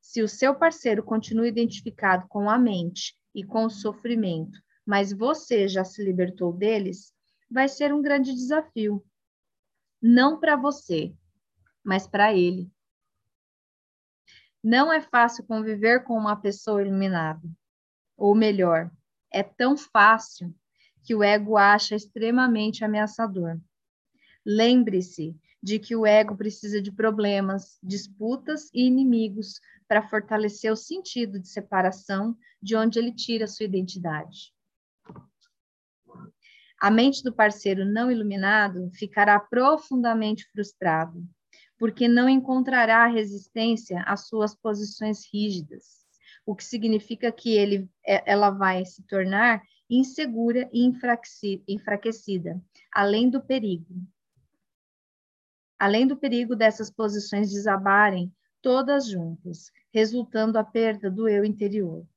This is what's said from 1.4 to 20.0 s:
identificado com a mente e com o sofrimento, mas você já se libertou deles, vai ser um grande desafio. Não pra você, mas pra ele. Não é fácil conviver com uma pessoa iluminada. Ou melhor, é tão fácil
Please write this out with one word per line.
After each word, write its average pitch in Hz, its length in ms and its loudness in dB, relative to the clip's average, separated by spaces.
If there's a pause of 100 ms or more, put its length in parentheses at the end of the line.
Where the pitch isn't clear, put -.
identificado 214 800 -2
com 208 200 -2
a 226 100 2
mente 180 560 -2 (200)
e 196 100 -10
com 220 220 -2
o 226 40 -2
sofrimento, 208 880 -6 (280)
mas 202 260 0
você 226 560 0
já 190 160 -2
se 185 180 -12
libertou 185 480 -2
deles, 196 600 -4 (380)
vai 262 180 0
ser 285 240 -2
um 294 80 0
grande 277 320 0
desafio. 247 720 -4 (960)
Não 254 400 6
pra 311 160 2
você, 214 580 -4 (720)
mas 190 220 -2
pra 208 260 2
ele. 180 400 0 (1900)
Não 262 280 4
é 320 80 2
fácil 240 440 2
conviver 220 600 0
com 240 120 -4
uma 208 200 0
pessoa 202 440 -2
iluminada. 190 600 -2 (760)
Ou 202 160 2
melhor, 185 600 2 (360)
é 196 140 -2
tão 247 340 0
fácil 214 800 2 (480)